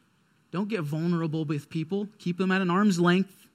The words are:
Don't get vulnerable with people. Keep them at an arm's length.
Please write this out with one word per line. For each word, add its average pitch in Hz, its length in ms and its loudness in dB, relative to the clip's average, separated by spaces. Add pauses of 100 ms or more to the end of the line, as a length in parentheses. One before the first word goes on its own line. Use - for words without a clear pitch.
(520)
Don't 196 160 -4
get 202 140 -4
vulnerable 160 600 -2
with 147 240 -4
people. 190 380 -6 (120)
Keep 175 180 -4
them 185 160 0
at 190 100 0
an 180 80 0
arm's 185 300 4
length. 175 540 2